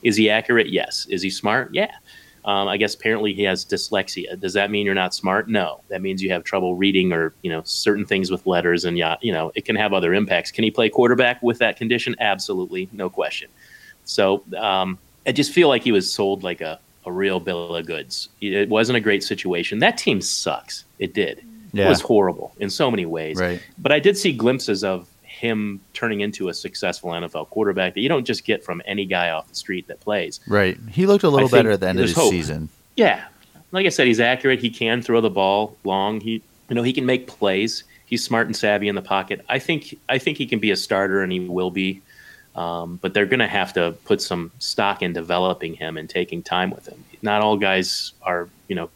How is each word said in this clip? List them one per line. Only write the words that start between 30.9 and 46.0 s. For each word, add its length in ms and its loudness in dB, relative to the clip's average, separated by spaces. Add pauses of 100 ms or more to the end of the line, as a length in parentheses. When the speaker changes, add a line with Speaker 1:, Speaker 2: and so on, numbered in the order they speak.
Speaker 2:
He 160 2
looked 180 4
a 60 6
little 160 6
Speaker 1:
I 40 2
think 100 8
Speaker 2:
better 100 4
at 100 4
the 80 2
end 100 2
of 80 4
Speaker 1:
there's 80 0
Speaker 2:
the 60 4
Speaker 1:
hope. 100 8
Speaker 2:
season. 380 -2 (280)
Speaker 1:
Yeah. 280 4 (480)
Like 140 2
I 20 6
said, 180 4
he's 140 6
accurate. 400 4
He 80 -2
can 320 0
throw 220 2
the 80 2
ball 540 0
long. 360 0
He, 220 -6 (260)
you 80 -2
know, 60 0
he 100 0
can 140 -2
make 200 0
plays. 580 -2 (200)
He's 180 -4
smart 260 0
and 80 -4
savvy 320 2
in 80 -2
the 60 -4
pocket. 460 -4
I 120 -2
think, 360 -4 (140)
I 80 2
think 180 -2
he 100 -4
can 120 -2
be 140 2
a 40 2
starter, 460 0
and 100 -2
he 80 -2
will 300 -2
be. 320 -4 (520)
Um, 460 -8
but 140 -6
they're 100 4
gonna 240 0
have 260 -2
to 180 0 (120)
put 160 0
some 380 -6
stock 440 -4
in 120 -4
developing 580 -2
him 240 -10
and 140 -12